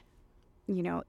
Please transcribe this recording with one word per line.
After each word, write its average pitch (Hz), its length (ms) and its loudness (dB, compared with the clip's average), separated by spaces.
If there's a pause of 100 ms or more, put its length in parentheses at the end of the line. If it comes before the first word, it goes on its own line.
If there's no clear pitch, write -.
(680)
you 185 140 0
know, 170 280 0